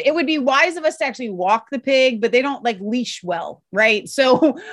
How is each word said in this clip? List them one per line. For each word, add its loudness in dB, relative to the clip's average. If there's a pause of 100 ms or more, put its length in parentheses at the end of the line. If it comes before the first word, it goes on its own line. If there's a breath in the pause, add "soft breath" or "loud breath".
it 4
would 0
be 0
wise 2
of -6
us -2
to -2
actually -6
walk -2
the -4
pig, 2
but 0
they 2
don't, -4
like, -2
leash -6
well, -8
right? 2
So 4 (160 loud breath)